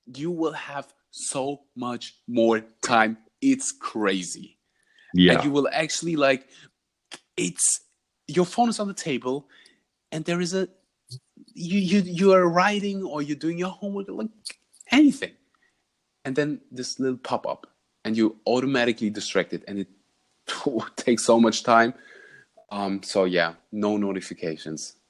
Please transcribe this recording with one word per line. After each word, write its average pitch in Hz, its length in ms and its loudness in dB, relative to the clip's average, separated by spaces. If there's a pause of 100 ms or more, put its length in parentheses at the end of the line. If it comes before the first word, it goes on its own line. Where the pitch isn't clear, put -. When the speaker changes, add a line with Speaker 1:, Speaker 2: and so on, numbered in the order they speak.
(140)
Speaker 1:
You 151 160 -6
will 160 220 -2
have 143 400 -12 (180)
so 139 520 -6 (120)
much 123 420 -8 (120)
more 113 320 4 (220)
time. 113 340 4 (240)
It's 135 320 0
crazy. - 840 -4 (560)
Speaker 2:
Yeah. 90 220 8
Speaker 1:
And - 80 0
you 147 60 0
will 139 220 2
actually, 160 440 -2
like, 135 320 2 (920)
it's, - 420 -2 (460)
your 175 200 0
phone 233 220 0
is 220 100 -2
on 208 80 -4
the 196 80 -8
table 131 540 -6 (640)
and 160 120 -8
there 175 160 -2
is 175 140 -4
a, 190 140 -2 (840)
you, 175 280 -2
you, 190 220 4
you 180 300 4
are 185 160 6
writing 196 540 0
or 147 200 -6
you're 147 140 -4
doing 165 220 -4
your 185 120 -4
homework, 202 380 -8
like, 208 200 -8 (640)
anything. 285 400 4 (920)
And 135 120 -4
then 147 240 -2 (100)
this 127 300 -10
little 131 180 -2
pop-up - 480 -6 (380)
and 110 120 -2
you 110 200 2 (100)
automatically 120 640 0
distracted 95 560 -4
and 101 140 -6
it 92 80 -8 (580)
<laughs> - 500 -4
takes - 280 0
so 117 160 6
much 113 240 2
time. 117 280 4 (800)
Um, 98 320 -6
so 98 220 0
yeah, 85 300 0 (180)
no 104 240 0
notifications. 87 1000 -6 (160)